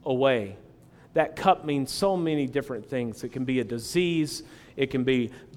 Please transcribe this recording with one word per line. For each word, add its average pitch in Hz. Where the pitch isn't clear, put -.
away. 127
That 156
cup 185
means 143
so 196
many 156
different 127
things. 120
It 120
can 131
be 131
a 120
disease. 156
It 135
can 131
be 123